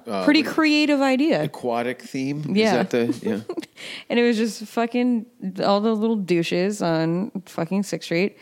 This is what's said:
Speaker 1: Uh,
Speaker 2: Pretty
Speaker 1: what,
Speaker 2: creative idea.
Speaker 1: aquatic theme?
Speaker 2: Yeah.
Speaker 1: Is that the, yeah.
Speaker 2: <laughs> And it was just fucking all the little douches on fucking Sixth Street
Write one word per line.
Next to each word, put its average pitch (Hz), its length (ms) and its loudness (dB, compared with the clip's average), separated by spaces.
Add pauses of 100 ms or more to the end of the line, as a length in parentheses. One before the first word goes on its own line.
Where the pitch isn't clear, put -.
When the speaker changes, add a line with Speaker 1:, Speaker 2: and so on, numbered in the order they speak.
Speaker 1:
Uh, 202 180 -2
Speaker 2:
Pretty 294 180 6
Speaker 1:
what, - 100 -4
Speaker 2:
creative 302 480 4
idea. 262 440 2
Speaker 1:
aquatic 123 580 -4
theme? 143 420 -6 (120)
Speaker 2:
Yeah. 214 240 4
Speaker 1:
Is 190 80 0
that - 20 -18
the, 120 360 0
yeah. - 140 -2 (340)
Speaker 2:
<laughs> - 360 -16
And 226 80 2
it 240 60 4
was 240 120 2
just 220 280 -4
fucking 233 600 0 (400)
all 202 160 4
the 226 140 2
little 226 220 0
douches 180 640 0
on 165 480 0 (160)
fucking 190 380 -4
Sixth - 220 -6
Street 180 360 0